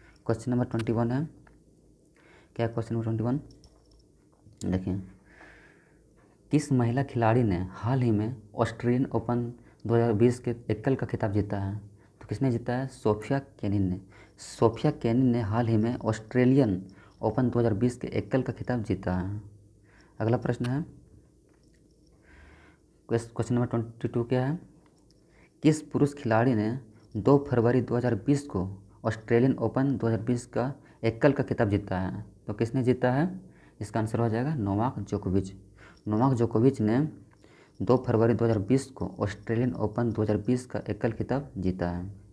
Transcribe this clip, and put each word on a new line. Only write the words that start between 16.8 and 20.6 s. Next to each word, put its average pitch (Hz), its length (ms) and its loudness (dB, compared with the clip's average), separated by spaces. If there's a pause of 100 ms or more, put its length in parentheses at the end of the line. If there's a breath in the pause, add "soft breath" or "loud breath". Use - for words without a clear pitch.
ओपन 120 280 2
दो 117 80 0
हज़ार 117 160 2
बीस 123 220 0
के - 100 -12
एकल 123 360 -2
का 120 100 -4
खिताब 123 300 -4
जीता 90 360 -2
है। 98 240 -6 (800 soft breath)
अगला 113 160 2
प्रश्न 120 300 -2